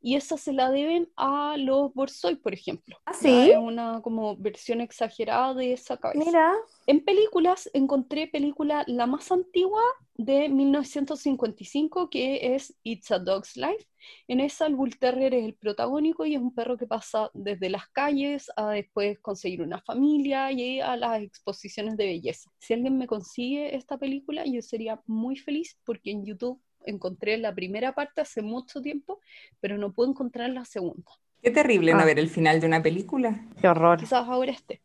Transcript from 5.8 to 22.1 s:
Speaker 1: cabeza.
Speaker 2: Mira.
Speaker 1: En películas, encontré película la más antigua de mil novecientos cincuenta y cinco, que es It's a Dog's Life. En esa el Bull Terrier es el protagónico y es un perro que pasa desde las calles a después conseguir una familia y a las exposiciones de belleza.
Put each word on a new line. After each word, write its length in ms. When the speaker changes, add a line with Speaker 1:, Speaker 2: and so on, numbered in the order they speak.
Speaker 1:
cabeza. 260
Speaker 2:
Mira. 300
Speaker 1:
En 160
películas, 720
encontré 540
película 600
la 200
más 220
antigua 520
de 340
mil 240
novecientos 480
cincuenta 440
y 20
cinco, 440
que 460
es 280
It's 280
a 80
Dog's 380
Life. 300
En 100
esa 280
el 80
Bull 220
Terrier 360
es 100
el 120
protagónico 720
y 80
es 80
un 140
perro 220
que 100
pasa 460
desde 360
las 200
calles 680
a 140
después 500
conseguir 420
una 200
familia 720
y 260
a 160
las 260
exposiciones 760
de 80
belleza. 440